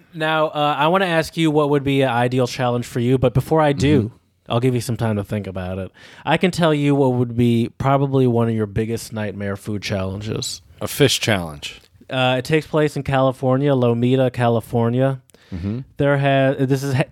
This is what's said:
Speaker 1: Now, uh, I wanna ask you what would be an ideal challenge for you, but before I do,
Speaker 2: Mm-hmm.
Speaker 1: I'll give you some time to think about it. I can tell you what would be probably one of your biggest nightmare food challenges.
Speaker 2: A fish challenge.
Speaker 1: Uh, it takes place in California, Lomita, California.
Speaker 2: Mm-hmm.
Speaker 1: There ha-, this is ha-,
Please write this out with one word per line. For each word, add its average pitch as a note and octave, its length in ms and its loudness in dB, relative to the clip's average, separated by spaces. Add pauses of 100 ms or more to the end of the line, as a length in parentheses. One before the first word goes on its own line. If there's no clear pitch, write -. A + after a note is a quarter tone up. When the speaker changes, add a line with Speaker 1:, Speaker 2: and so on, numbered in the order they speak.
(120)
Speaker 1:
Now, D#3 360 0
uh, D3 280 0
I D3+ 120 2
wanna F#3+ 180 2
ask E3 300 -2
you D#3+ 160 2
what D3 180 2
would C#3+ 140 0
be C3+ 180 2
an C3 80 2
ideal B2 380 0
challenge B2 360 -2
for - 140 -8
you, B2 180 2
but B2+ 160 2
before D#3+ 280 2
I D3+ 120 4
do, C#3 340 2
Speaker 2:
Mm-hmm. A2+ 100 -12 (360)
Speaker 1:
I'll A#2 60 2
give B2 160 2
you A#2+ 60 -2
some A2+ 160 -4
time A2 180 0
to G2+ 80 -2
think G2+ 240 -6
about F#2 320 -8
it. F#2 140 -10 (320)
I D3+ 120 0
can F3+ 140 0
tell E3 240 2
you C#3+ 220 2
what C3+ 160 4
would B2 240 -2
be A#2+ 420 2
probably C3+ 480 2
one A#2 220 2
of A2+ 80 -2
your G#2+ 100 -2
biggest A2 460 -6
nightmare G2+ 440 -6
food G#2 260 -8
challenges. G2+ 800 -6 (180)
Speaker 2:
A G#2+ 80 -4
fish - 320 2
challenge. E2+ 600 -4 (280)
Speaker 1:
Uh, C3 320 0
it B2 40 -6
takes D#3 220 0
place D3+ 300 -2
in C3+ 80 -6
California, C3 640 0
Lomita, B2 640 2
California. A#2+ 880 0 (320)
Speaker 2:
Mm-hmm. G2+ 260 -6 (160)
Speaker 1:
There C#3+ 220 2
ha-, C3+ 360 2 (100)
this C3+ 200 0
is C#3 100 -4
ha-, C3 180 0